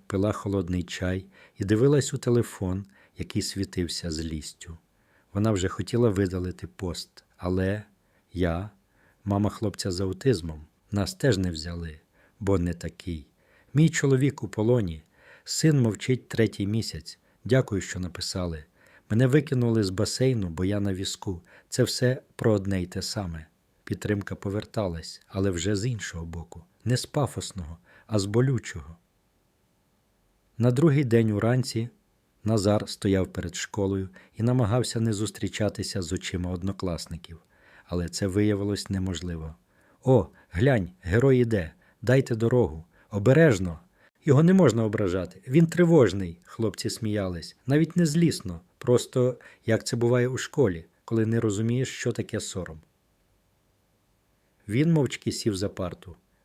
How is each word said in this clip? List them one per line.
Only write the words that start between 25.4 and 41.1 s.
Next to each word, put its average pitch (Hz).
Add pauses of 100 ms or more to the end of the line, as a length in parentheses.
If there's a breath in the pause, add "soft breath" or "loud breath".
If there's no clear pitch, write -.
вже 90
з 98
іншого 95
боку. 82 (220)
Не 123
з -
пафосного, 92 (300 soft breath)
а 107
з 98
болючого. 104 (1600)
На 117
другий 147
день 113
уранці 113 (540)
Назар 104
стояв 95
перед 87
школою 95 (260 loud breath)
і 107
намагався 120
не 113
зустрічатися 101
з 85
очима 90
однокласників. 87 (460 soft breath)
Але 87
це -
виявилось 101
неможливо. 87 (480 soft breath)
"О, 131 (220 soft breath)
глянь, 104 (100)
герой 127